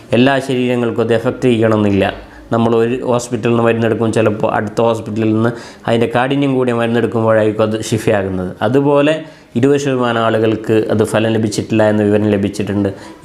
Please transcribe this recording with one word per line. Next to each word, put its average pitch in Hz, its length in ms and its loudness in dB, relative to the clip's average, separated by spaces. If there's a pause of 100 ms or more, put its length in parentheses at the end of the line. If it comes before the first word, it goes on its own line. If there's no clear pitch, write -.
(160)
എല്ലാ 131 180 4 (140)
ശരീരങ്ങൾക്കും 123 580 -2
അത് 117 120 2
എഫക്റ്റ് 127 340 -2
ചെയ്യണമെന്നില്ല. 107 520 2 (500)
നമ്മൾ 113 180 2 (100)
ഒരു 117 120 0 (160)
ഹോസ്പിറ്റലിൽ 120 440 -2
നിന്ന് 117 120 2
മരുന്നെടുക്കും, 113 500 0
ചിലപ്പോൾ 113 320 0 (100)
അടുത്ത 107 200 -4 (100)
ഹോസ്പിറ്റലിൽ 110 480 -2
നിന്ന് 113 140 2 (360)
അതിൻ്റെ 117 280 0
കാഠിന്യം 135 440 0
കൂടിയ 123 220 0
മരുന്നെടുക്കുമ്പോഴായിരിക്കും 113 880 2
അത് 107 80 -2 (140)
ശിഫയാകുന്നത്. 95 600 -2 (180)
അതുപോലെ 143 460 2 (440)
ഇരുപത് 139 260 2
ശതമാനം 123 440 0
ആളുകൾക്ക് 110 480 0 (160)
അത് 107 100 2 (100)
ഫലം 113 240 0
ലഭിച്ചിട്ടില്ല 110 460 0 (100)
എന്ന 107 160 0
വിവരം 104 280 2
ലഭിച്ചിട്ടുണ്ട്. 101 520 -2 (360)